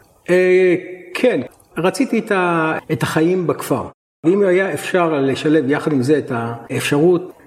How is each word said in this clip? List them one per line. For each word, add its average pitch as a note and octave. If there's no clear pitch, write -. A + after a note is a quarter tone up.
אה, F#3
כן, G#3
רציתי F#3+
את G#3+
ה-, E3+
את C#3+
החיים F3
בכפר. -
ואם G3+
היה F#3+
אפשר D#3+
לשלב C#3
יחד D3
עם C3
זה C#3+
את C3+
האפשרות C3+